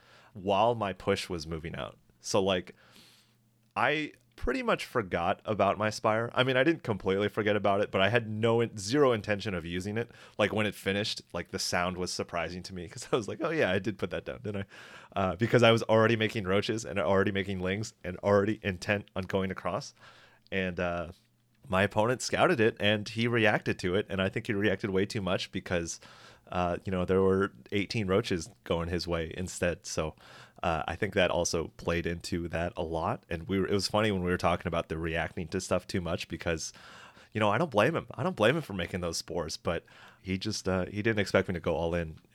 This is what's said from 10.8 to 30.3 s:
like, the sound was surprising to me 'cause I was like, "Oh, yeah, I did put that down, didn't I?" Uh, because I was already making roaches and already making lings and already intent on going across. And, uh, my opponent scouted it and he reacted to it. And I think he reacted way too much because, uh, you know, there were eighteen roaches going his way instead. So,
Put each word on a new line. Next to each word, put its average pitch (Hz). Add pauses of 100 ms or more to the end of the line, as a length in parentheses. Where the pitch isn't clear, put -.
like, 87
the 95
sound 90
was 90
surprising 87
to 98
me 87
'cause -
I 160
was 104
like, -
"Oh, 165
yeah, 131
I 98
did 95
put 95
that 85
down, 64
didn't 101 (500)
I?" 98
Uh, 92
because 117
I 113
was 113
already 110
making 107
roaches 104
and 76
already 98
making 98
lings 95 (120)
and 90
already 101
intent 101 (120)
on 95
going 95
across. 92 (560)
And, 92
uh, 87 (640)
my 95
opponent 107
scouted 135
it 110
and 104
he 113
reacted 117
to 90
it. 104
And 95
I 95
think 113
he 117
reacted 101
way 95
too 107
much 95
because, 87 (500)
uh, 87
you 98
know, 90
there 95
were 95 (180)
eighteen 104
roaches 92 (160)
going 85
his 87
way 82
instead. 87
So, 78 (460)